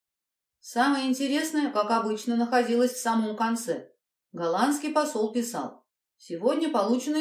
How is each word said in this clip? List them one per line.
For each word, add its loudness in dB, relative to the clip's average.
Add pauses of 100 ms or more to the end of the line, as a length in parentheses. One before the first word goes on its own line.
(680)
Самое 2
интересное, 0
как 0
обычно, 0
находилось 2
в -10
самом 0
конце. -4 (400)
Голландский 0
посол 0
писал: -6 (320)
Сегодня -2
получено 0